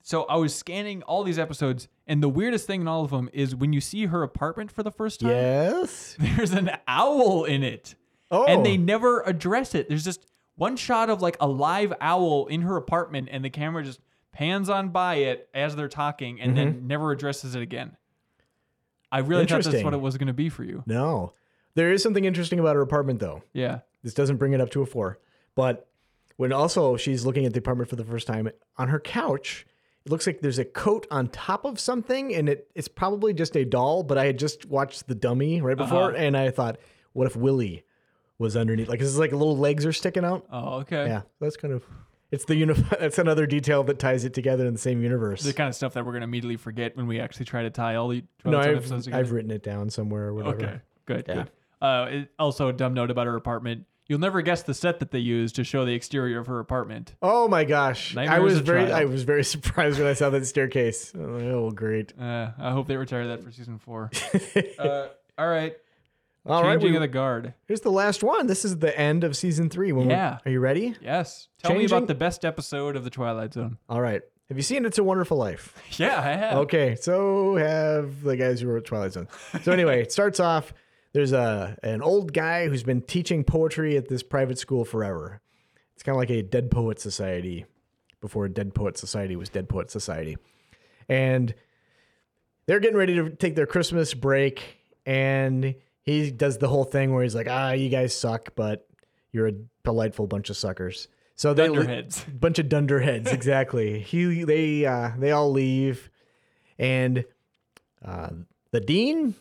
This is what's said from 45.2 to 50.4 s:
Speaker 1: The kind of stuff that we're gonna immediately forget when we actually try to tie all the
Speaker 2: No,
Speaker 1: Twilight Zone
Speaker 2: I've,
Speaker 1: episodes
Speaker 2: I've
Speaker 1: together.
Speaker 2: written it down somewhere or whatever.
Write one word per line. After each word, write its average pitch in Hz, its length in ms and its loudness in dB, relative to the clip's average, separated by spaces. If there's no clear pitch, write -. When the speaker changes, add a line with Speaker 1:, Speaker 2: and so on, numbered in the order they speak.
Speaker 1:
The 143 100 -2
kind 143 160 0
of 120 60 -6
stuff 131 180 -6
that 120 120 -4
we're 120 80 -6
gonna 120 120 -6
immediately 117 320 -4
forget 113 400 -6
when 123 100 -4
we 113 120 -2
actually 120 260 -8
try 120 180 -4
to 113 60 -4
tie 117 260 -2
all 120 140 -2
the 123 140 -4
Speaker 2:
No, 165 80 0
Speaker 1:
Twilight 143 120 4
Zone 147 80 4
Speaker 2:
I've, 143 60 2
Speaker 1:
episodes 123 300 -6
Speaker 2:
I've 123 60 -6
Speaker 1:
together. 127 220 0
Speaker 2:
written 110 160 -4
it 107 120 -6
down 104 260 -4
somewhere 104 380 -4
or 104 60 -6
whatever. 107 220 -4